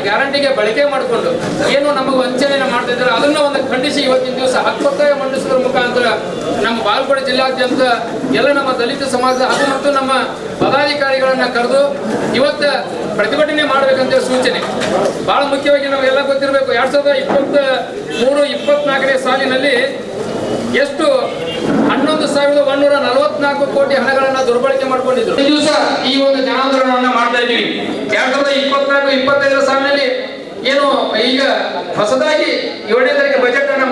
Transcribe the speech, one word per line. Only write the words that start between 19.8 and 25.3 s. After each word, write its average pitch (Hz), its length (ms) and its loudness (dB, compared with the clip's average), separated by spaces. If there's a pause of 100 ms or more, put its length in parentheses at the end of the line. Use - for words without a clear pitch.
ಎಷ್ಟು 294 240 -2 (840)
ಹನ್ನೊಂದು 302 440 0
ಸಾವಿರದ 285 280 2 (100)
ಒಂದೂರ 285 220 2 (140)
ನಲವತ್ನಾಲ್ಕು 285 580 0 (100)
ಕೋಟಿ 277 260 2
ಹಣಗಳನ್ನ 269 460 2
ದುರ್ಬಳಕೆ 262 440 0
ಮಾಡ್ಕೊಂಡಿದ್ರು. 254 500 0